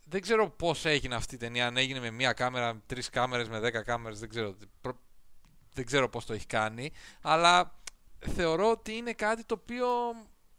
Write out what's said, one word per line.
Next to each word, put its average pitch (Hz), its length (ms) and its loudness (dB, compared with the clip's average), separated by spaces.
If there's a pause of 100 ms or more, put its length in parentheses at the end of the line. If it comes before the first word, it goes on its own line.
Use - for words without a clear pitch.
δεν 180 160 -2
ξέρω 214 280 4
πώς 160 360 0
έγινε 131 300 2
αυτή 117 200 -4
η - 20 -10
ταινία, 120 300 0
αν 120 100 -2
έγινε 131 220 2
με 120 120 -4
μία 123 220 2
κάμερα, 120 520 -2
τρεις 123 240 -6
κάμερες, 123 400 0
με 113 100 -4
δέκα 113 240 0
κάμερες, 113 360 -4
δεν 110 100 -10
ξέρω, 107 260 -4 (260)
προ-, - 180 -8 (720)
δεν 127 120 -6
ξέρω 127 240 2
πώς - 160 -8
το - 80 -6
έχει 104 120 -6
κάνει, 113 460 -2 (300)
αλλά 170 580 6 (400)
θεωρώ 175 520 2
ότι 220 240 -4
είναι 233 180 -6
κάτι 220 300 -2
το 233 100 -4
οποίο 240 340 -4 (720)